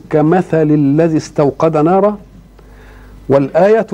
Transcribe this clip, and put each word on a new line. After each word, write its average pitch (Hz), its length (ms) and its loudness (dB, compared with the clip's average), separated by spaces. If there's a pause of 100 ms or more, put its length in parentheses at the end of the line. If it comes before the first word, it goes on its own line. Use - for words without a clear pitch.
كمثل 160 640 0
الذي 151 460 0
استوقد 156 600 -2
نارا، 196 400 0 (1120)
والآية 165 640 0